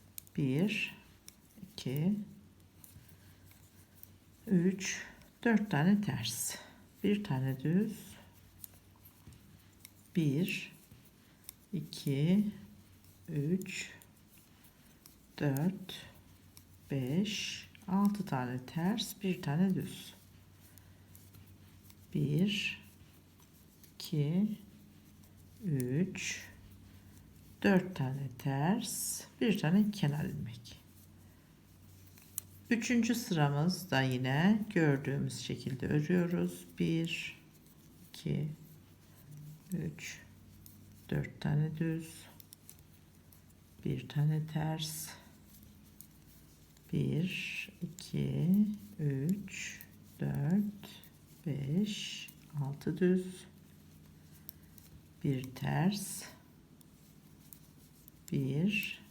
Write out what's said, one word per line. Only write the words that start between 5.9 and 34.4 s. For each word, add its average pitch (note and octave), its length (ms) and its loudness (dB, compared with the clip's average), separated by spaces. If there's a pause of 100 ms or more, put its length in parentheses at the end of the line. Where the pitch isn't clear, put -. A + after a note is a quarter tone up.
ters. - 540 -4 (480)
Bir G3+ 200 2
tane C3 360 0
düz. F#3 380 2 (2250)
Bir, D#3 560 2 (1040)
iki, D#3 760 2 (800)
üç, D#3 640 -2 (1500)
dört, D3 680 0 (840)
beş, D3 760 -2 (200)
altı G3+ 380 2
tane B2+ 400 -2
ters, F#3+ 580 -2
bir F#3 180 -2
tane E3+ 340 2
düz. - 380 -6 (2000)
Bir, D#3+ 640 0 (1160)
iki, F3 600 0 (1080)
üç, C#3+ 840 -2 (1160)
dört F#3 320 6
tane C3+ 420 -4
ters, - 840 0 (200)
bir A#3 160 4
tane G3+ 340 4
kenar D3 340 0
ilmek. - 560 -8 (1900)
Üçüncü A#3 460 4
sıramız D#3 760 2
da C3 100 4
yine C3+ 720 4